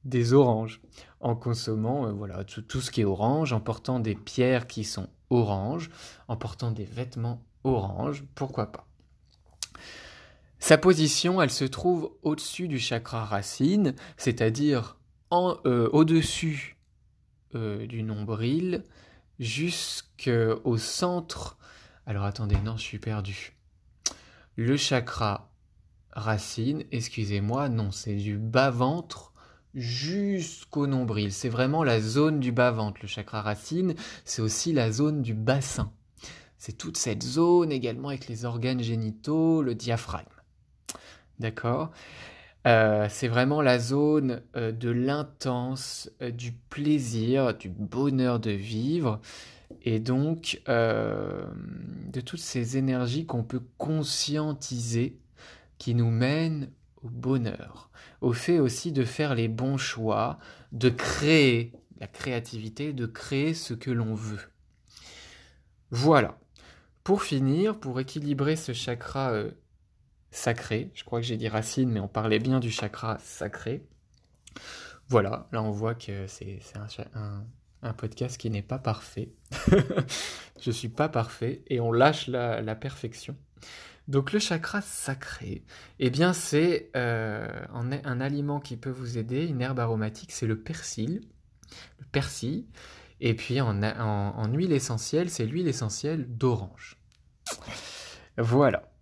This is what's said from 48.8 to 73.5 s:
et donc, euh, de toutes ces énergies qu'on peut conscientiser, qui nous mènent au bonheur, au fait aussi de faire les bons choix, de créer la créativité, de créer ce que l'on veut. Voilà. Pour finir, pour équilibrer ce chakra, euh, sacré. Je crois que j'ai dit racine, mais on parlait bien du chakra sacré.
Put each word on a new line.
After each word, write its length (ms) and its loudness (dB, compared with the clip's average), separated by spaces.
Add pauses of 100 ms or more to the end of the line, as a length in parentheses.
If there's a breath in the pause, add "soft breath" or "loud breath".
et 180 0
donc, 680 0
euh, 800 0 (640)
de 80 -4
toutes 200 -10
ces 360 -4
énergies 480 0
qu'on 200 -2
peut 180 -4 (160)
conscientiser, 1400 -2 (580 loud breath)
qui 160 -2
nous 160 4
mènent 640 0 (320)
au 40 -12
bonheur, 840 -4 (280 loud breath)
au 120 2
fait 260 2
aussi 320 2
de 140 2
faire 320 0
les 100 2
bons 320 0
choix, 600 0 (340 loud breath)
de 180 4
créer 840 4 (280)
la 80 -10
créativité, 840 -6
de 140 -2
créer 480 -2
ce 200 -6
que 180 -4
l'on 220 0
veut. 360 -8 (1400 loud breath)
Voilà. 500 6 (640 loud breath)
Pour 180 4
finir, 560 2
pour 220 -4
équilibrer 560 0
ce 160 -6
chakra, 580 -4
euh, 220 -2 (800)
sacré. 640 -2
Je 100 -16
crois 160 -2
que 60 -4
j'ai 100 -2
dit 120 -4
racine, 420 0
mais 100 0
on 80 -4
parlait 300 2
bien 220 2
du 100 -2
chakra 500 -4
sacré. 640 -8 (1200 loud breath)